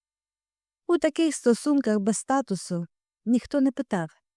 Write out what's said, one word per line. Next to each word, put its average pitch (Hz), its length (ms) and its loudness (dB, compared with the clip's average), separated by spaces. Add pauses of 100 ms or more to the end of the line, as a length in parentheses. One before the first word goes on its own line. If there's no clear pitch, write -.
(880)
У 339 100 4
таких 320 380 0
стосунках 240 640 2
без 196 180 0
статусу 185 680 -4 (400)
ніхто 247 360 0
не 262 100 2
питав, 185 380 -4 (280)